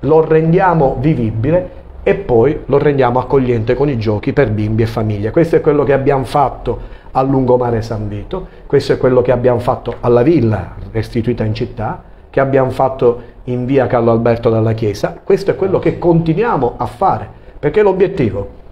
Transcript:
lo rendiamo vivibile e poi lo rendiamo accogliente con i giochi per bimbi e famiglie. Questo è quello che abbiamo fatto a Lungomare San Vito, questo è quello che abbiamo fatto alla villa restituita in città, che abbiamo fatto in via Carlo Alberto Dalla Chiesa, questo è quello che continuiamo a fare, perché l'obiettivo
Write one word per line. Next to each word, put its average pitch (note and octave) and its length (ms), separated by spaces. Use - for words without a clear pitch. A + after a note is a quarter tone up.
lo D#3 240
rendiamo D#3+ 760
vivibile B2+ 720
e - 120
poi B2 520
lo C3+ 120
rendiamo C3+ 400
accogliente B2 560
con C3+ 140
i C3 100
giochi G#2+ 340
per B2+ 180
bimbi G#2+ 320
e A2 40
famiglie. G#2+ 440
Questo E3 260
è D#3 40
quello D3 240
che C3+ 80
abbiamo C3+ 320
fatto - 720
a C3+ 100
Lungomare B2 600
San G#2+ 260
Vito, G#2 380
questo C3+ 260
è B2+ 60
quello B2+ 240
che C3 100
abbiamo A#2+ 260
fatto - 420
alla A#2+ 220
villa A2+ 520
restituita A2+ 520
in G#2+ 100
città, A#2+ 480
che C3+ 100
abbiamo C3+ 300
fatto B2+ 520
in B2 200
via B2+ 220
Carlo A#2 240
Alberto A#2 400
Dalla A2+ 220
Chiesa, A2 520
questo - 260
è - 60
quello F#3+ 220
che E3 200
continuiamo E3 800
a B2 100
fare, D3 420
perché D3+ 240
l'obiettivo E3+ 760